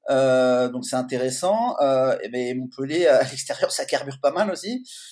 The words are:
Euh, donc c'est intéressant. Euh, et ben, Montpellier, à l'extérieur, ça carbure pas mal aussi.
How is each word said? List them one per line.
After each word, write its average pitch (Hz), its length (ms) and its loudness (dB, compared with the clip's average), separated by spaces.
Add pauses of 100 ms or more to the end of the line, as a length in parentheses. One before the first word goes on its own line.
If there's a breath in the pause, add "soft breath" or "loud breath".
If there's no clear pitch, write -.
Euh, 127 600 4
donc 123 140 -8
c'est - 120 -6
intéressant. 131 840 -2
Euh, 131 440 2
et 104 60 -8
ben, 123 280 -4
Montpellier, 135 480 -2
à 131 160 6
l'extérieur, 135 500 -2
ça 139 140 -4
carbure 139 340 -4
pas 190 120 2
mal 196 180 0
aussi. 214 340 -6 (280 loud breath)